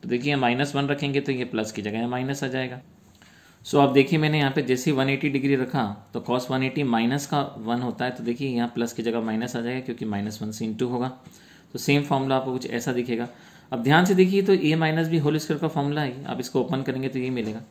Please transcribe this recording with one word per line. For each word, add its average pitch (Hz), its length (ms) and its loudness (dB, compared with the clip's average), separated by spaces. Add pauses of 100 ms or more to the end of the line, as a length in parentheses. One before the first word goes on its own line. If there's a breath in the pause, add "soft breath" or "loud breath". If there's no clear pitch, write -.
तो - 60 -10
देखिए 139 280 0
माइनस 131 400 2
वन 139 120 0
रखेंगे 139 320 0
तो 139 120 -4
ये 127 140 -2
प्लस 110 260 -4
की 104 100 -6
जगह 104 160 -4
यहाँ 120 120 -2
माइनस 131 340 -4
आ 135 40 -4
जाएगा। 127 320 -6 (840 loud breath)
So 147 120 2
आप 139 120 6
देखिए 139 280 4
मैंने 151 200 2
यहाँ 139 120 2
पे 143 120 0
जैसे 127 280 0
ही 139 60 2
वन 135 120 2
एटी 139 200 0
डिग्री 139 280 2
रखा 127 280 0 (300)
तो 120 60 -4
cos 123 300 -2
वन 131 120 0
एटी 131 220 -2
माइनस 120 420 0
का 147 140 0 (180)
वन 117 240 -4
होता 123 220 -4
है 127 60 -2
तो 123 140 -10
देखिए 123 240 -2
यहाँ 120 200 0
प्लस 117 240 -4
की 117 100 -6
जगह 117 180 0
माइनस 113 360 -4
आ 117 40 -2
जाएगा 123 200 -4
क्योंकि 120 240 -8
माइनस 104 380 -4
वन 107 80 -6
से 110 160 -6
into 110 240 -2
होगा। 127 180 -2 (640 loud breath)
तो 127 60 -10
सेम 143 240 2
फॉर्मूला 135 340 0
आपको 131 160 -2
कुछ 127 160 -4
ऐसा 120 240 -2
दिखेगा। 120 360 -2 (440 loud breath)
अब 117 100 -4
ध्यान 151 220 8
से 190 100 4
देखिए 190 280 6
तो 196 140 6
a 156 200 4
माइनस 160 320 2
b 165 120 4
होल 147 180 2
स्क्वायर 151 220 -2
का 160 80 0
फॉर्मूला 147 320 0
है, 135 240 -4
आप - 160 -6
इसको 127 200 0
ओपन 135 220 -2
करेंगे 131 260 -4
तो 135 100 -4
ये 127 120 -2
मिलेगा। 113 400 -4